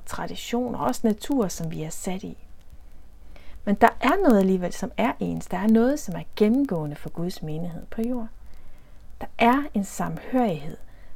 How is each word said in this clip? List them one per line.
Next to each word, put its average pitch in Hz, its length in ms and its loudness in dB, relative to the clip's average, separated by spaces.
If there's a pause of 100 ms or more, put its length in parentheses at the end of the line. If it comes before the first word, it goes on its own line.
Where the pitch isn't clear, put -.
tradition, 226 680 -2
og - 100 -2
også 254 180 0
natur, 226 440 2
som 165 240 -4
vi 156 120 -4
er 160 60 -6
sat 190 340 -6
i. 170 140 -10 (1300)
Men 202 100 4
der 233 140 8 (120)
er 392 220 4
noget 233 160 8
alligevel, 190 340 2
som - 240 -6
er 220 220 2
ens. 170 260 -4
Der 180 120 -4
er 190 100 0
noget, 240 320 6
som 175 160 -4
er 160 80 -6 (120)
gennemgående 208 600 2
for - 140 -6
Guds 175 320 -4
menighed 165 440 -4
på - 160 -4
jord. 240 260 0 (920)
Der - 60 -6 (100)
er 247 260 6 (100)
en 202 100 0
samhørighed, 170 920 -2 (380)